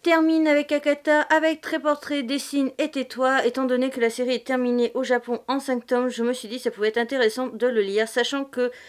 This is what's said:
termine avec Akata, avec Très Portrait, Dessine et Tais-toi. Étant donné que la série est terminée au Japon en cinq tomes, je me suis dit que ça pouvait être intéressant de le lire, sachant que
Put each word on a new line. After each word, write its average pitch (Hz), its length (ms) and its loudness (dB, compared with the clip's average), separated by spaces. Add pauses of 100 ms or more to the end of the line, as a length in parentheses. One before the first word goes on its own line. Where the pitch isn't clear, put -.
termine 320 460 4
avec 294 240 2
Akata, 294 480 2
avec 311 400 2
Très 311 180 -4
Portrait, 285 460 -2
Dessine 269 540 -2
et 311 120 0
Tais-toi. 262 560 0
Étant 262 200 -2
donné 254 240 0
que 254 100 -6
la 226 100 2
série 247 240 -2
est 240 100 -4
terminée 247 500 0
au 262 100 -2
Japon 240 420 -2
en 269 140 -2
cinq 240 260 -4
tomes, 247 220 0
je 233 160 -4
me 247 80 0
suis 247 160 -10
dit 233 80 -8
que 240 60 -10
ça 226 100 -2
pouvait 208 160 0
être 220 80 -2
intéressant 240 500 0
de 226 220 -2
le 233 120 0
lire, 202 280 0
sachant 247 360 -2
que 247 280 -4 (160)